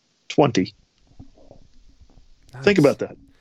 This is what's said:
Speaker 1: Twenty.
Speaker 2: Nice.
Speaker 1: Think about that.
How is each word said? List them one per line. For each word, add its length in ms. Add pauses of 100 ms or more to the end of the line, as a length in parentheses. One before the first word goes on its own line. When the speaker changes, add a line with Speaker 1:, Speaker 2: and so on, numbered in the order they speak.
(280)
Speaker 1:
Twenty. 460 (1800)
Speaker 2:
Nice. 100
Speaker 1:
Think 140
about 220
that. 160 (260)